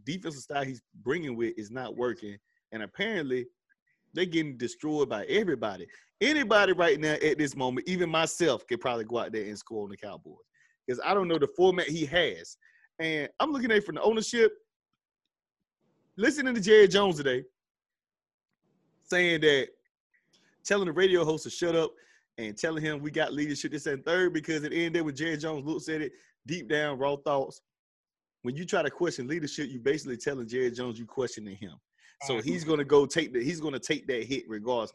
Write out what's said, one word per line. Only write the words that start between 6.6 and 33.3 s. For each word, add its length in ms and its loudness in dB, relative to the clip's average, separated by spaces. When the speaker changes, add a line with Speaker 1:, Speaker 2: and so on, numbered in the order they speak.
Speaker 1:
right 280 4
now 140 0
at 240 2
this 180 -2
moment, 320 -2
even 220 0
myself, 560 0
could 140 -2
probably 240 -4
go 140 -4
out 140 -4
there 120 -4
and 140 -10
score 260 -8
on 60 -12
the 60 -14
Cowboys 400 -16
'cause 160 -4
I 100 2
don't 140 0
know 100 2
the 180 2
format 300 6
he 200 -2
has. 500 0
And 300 -2
I'm 120 0
looking 180 -2
at 80 6
it 60 2
from 120 -8
the 60 -2
ownership. 500 4
Listening 380 2
to 60 0
Jerry 260 12
Jones 300 4
today 280 -2
saying 380 2
that, 280 6
telling 220 2
the 60 -2
radio 320 4
host 180 0
to 80 -10
shut 240 0
up, 160 2
and 180 -8
telling 260 -2
him 180 -4
we 100 -6
got 220 0
leadership, 400 -4
this 140 -8
and 180 -4
third, 280 2
because 320 -4
at 60 -6
the 60 -4
end 120 0
of 40 -4
the 60 0
day, 40 0
when 140 -4
Jerry 200 -4
Jones 280 -6
looks 240 -6
at 120 -4
it, 120 -6
deep 220 -8
down, 300 0
raw 180 0
thoughts, 440 -2
when 140 -6
you 100 -8
try 160 2
to 80 0
question 380 -4
leadership, 420 -6
you 100 -12
basically 360 -2
telling 320 -6
Jerry 220 0
Jones 280 -8
you 80 -12
questioning 500 -6
him. 180 -16
So 120 -2
Speaker 2:
Mm-hmm. 140 -2
Speaker 1:
he's 160 -2
gonna 200 2
go 220 8
take 260 -2